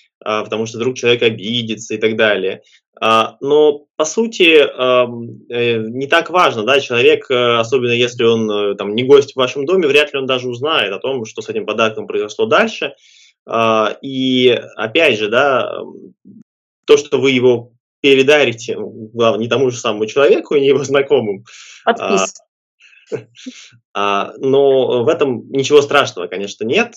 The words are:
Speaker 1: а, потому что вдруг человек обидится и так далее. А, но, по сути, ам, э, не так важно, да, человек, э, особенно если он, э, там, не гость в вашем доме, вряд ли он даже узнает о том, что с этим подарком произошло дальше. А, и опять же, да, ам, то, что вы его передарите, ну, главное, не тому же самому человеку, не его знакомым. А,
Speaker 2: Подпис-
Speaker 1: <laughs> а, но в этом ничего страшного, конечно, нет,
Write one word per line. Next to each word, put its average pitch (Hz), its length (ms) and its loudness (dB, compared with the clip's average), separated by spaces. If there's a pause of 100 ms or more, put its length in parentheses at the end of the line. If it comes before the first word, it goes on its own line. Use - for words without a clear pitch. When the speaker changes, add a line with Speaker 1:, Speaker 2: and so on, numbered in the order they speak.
(200)
Speaker 1:
а, 107 240 -4
потому 110 220 -6
что 113 140 -12
вдруг 127 180 -4
человек 117 260 0
обидится 110 720 -4
и 110 40 -6
так 110 200 -2
далее. 104 440 0 (420)
А, 113 380 2
но, 147 440 2 (100)
по 156 100 -2
сути, 180 540 2 (180)
ам, 123 640 -2 (100)
э, 120 280 -2
не 117 300 -6
так 160 220 0
важно, 151 340 2
да, 135 160 4
человек, 139 520 2
э, 123 260 2
особенно 120 360 0
если 120 300 0
он, 113 280 2
э, 104 240 -2
там, 101 200 -6
не 123 80 -2
гость 135 300 6
в - 40 -12
вашем 131 280 -2
доме, 175 220 0
вряд 147 260 2
ли 139 60 -4
он 131 80 -6
даже 127 220 -2
узнает 120 440 -2
о 95 60 -8
том, 127 260 -6
что - 160 -14
с - 80 -14
этим 107 160 -6
подарком 107 400 -2
произошло 104 400 -4
дальше. 190 480 0 (540)
А, 110 560 0
и 131 460 0 (280)
опять 120 400 0
же, 104 120 -4
да, 123 500 0
ам, - 340 -16 (720)
то, 147 120 6
что 143 220 -2
вы 135 120 2
его 123 400 2 (300)
передарите, 135 760 2
ну, 110 360 -12
главное, 113 280 2
не 117 80 -4
тому 127 220 0
же 120 60 -8
самому 107 280 -4
человеку, 160 500 2
не 139 120 2
его 139 160 2
знакомым. 127 600 0 (420)
А, 226 80 0
Speaker 2:
Подпис- - 400 -2 (760)
Speaker 1:
<laughs> - 180 -10 (680)
а, 101 440 -4
но 135 640 2
в 120 40 0
этом 139 440 -2
ничего 139 300 0
страшного, 123 460 -2
конечно, 98 380 -10
нет, 160 320 -2